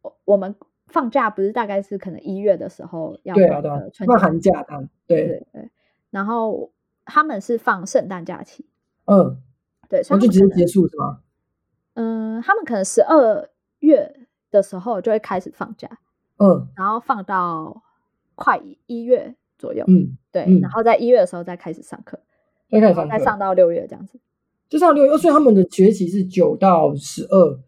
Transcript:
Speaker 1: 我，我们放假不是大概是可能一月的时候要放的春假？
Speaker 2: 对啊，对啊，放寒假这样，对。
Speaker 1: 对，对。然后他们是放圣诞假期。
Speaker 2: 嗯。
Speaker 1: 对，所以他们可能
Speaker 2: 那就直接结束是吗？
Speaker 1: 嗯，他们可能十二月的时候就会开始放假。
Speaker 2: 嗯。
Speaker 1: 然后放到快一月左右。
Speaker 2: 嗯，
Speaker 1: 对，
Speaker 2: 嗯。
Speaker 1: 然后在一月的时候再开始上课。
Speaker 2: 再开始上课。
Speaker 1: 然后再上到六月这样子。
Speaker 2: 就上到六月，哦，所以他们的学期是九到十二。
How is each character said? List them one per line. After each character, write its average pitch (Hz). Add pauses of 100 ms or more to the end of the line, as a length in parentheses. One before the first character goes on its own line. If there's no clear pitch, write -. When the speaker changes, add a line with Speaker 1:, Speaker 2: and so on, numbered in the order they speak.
Speaker 1:
我， - (100)
我 202
们 196 (320)
放 277
假 240
不 196
是 202
大 226
概 196
是 196
可 190
能 -
一 190
月 202
的 196
时 -
候 -
要 180
放 156
的 143
春 202
假？ -
Speaker 2:
对 -
啊， -
对 -
啊， -
放 233
寒 165
假 170
这 147
样， 143 (180)
对。 160
Speaker 1:
对， -
对。 - (420)
然 196
后 226 (340)
他 -
们 277
是 240
放 196
圣 -
诞 180
假 -
期。 - (400)
Speaker 2:
嗯。 160 (520)
Speaker 1:
对， 196
所 196
以 -
他 240
们 -
可 190
能 196
Speaker 2:
那 -
就 190
直 -
接 175
结 -
束 175
是 -
吗？ 143 (760)
Speaker 1:
嗯， 226
他 392
们 392
可 233
能 196
十 -
二 254 (320)
月 285 (340)
的 202
时 -
候 202
就 -
会 220
开 196
始 156
放 -
假。 - (380)
Speaker 2:
嗯。 170
Speaker 1:
然 190
后 226
放 226
到 175 (520)
快 - (280)
一 233
月 247 (220)
左 -
右。 -
Speaker 2:
嗯， 139 (140)
Speaker 1:
对， 175
Speaker 2:
嗯。 185
Speaker 1:
然 185
后 226
在 226
一 233
月 247
的 185
时 -
候 175
再 180
开 175
始 180
上 -
课。 - (500)
Speaker 2:
再 220
开 220
始 160
上 165
课。 151
Speaker 1:
然 -
后 220
再 175
上 214
到 196
六 180
月 170
这 -
样 190
子。 - (480)
Speaker 2:
就 302
上 339
到 294
六 285
月， 285
哦， 311
所 339
以 285
他 302
们 254
的 190
学 190
期 185
是 190
九 160
到 165
十 -
二。 156